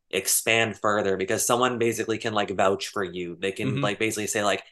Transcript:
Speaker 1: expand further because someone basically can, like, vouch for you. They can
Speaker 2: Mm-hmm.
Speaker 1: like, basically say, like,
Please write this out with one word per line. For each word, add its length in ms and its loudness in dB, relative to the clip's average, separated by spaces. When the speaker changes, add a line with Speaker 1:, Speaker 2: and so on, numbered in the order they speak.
Speaker 1:
expand 680 2
further 380 2
because 300 0
someone 320 2
basically 400 0
can, 160 -4
like, 160 0
vouch 380 2
for 140 -4
you. 380 -6
They 120 -2
can 160 -4
Speaker 2:
Mm-hmm. 140 -2
Speaker 1:
like, 160 0
basically 280 -2
say, 180 0
like, 280 0